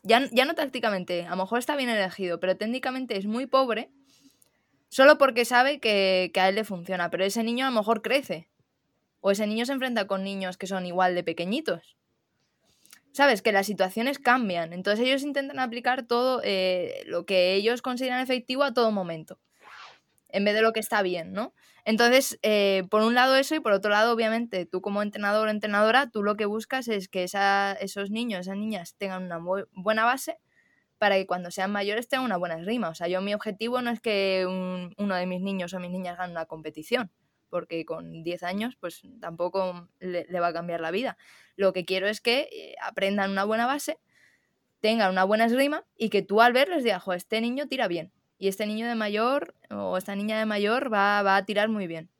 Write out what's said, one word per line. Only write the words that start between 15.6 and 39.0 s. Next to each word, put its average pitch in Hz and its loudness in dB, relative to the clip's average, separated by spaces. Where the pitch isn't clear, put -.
todo, 247 2
eh, 185 0
lo 170 -6
que 185 4
ellos 220 0
consideran 254 -2
efectivo 254 -2
a 269 0
todo 233 4
momento, 175 -6
en 202 0
vez 208 2
de 220 4
lo 220 4
que 220 -2
está 214 0
bien, 180 -4
¿no? 208 -6
Entonces, 233 4
eh, 196 4
por 214 4
un 233 4
lado 262 6
eso, 277 2
y 311 0
por 226 2
otro 202 2
lado, 220 4
obviamente, 226 -2
tú 185 -4
como 202 -2
entrenador 208 0
o 214 0
entrenadora, 214 2
tú 208 -4
lo 208 0
que 214 -2
buscas 226 -4
es 202 -4
que 185 -4
esa, 196 2
esos 196 -8
niños, 208 -6
esas 196 -6
niñas 208 -8
tengan 185 -6
una 170 -8
bu-, 180 -4
buena 214 0
base 269 -2
para 202 4
que 190 0
cuando 175 -6
sean 190 -4
mayores 208 -2
tengan 262 -2
una 202 0
buena 175 -4
esgrima. 190 -4
O 160 -10
sea, 175 -6
yo 185 -2
mi 202 -2
objetivo 220 -4
no 240 -2
es 220 -4
que 196 0
un, 185 -6
uno 202 -2
de 180 -2
mis 180 -4
niños 190 -4
o 185 -6
mis 180 -8
niñas 180 -8
gane 180 -8
una 165 -6
competición, 160 -10
porque 165 -8
con 165 -14
diez 175 -8
años, 202 -6
pues, 170 -12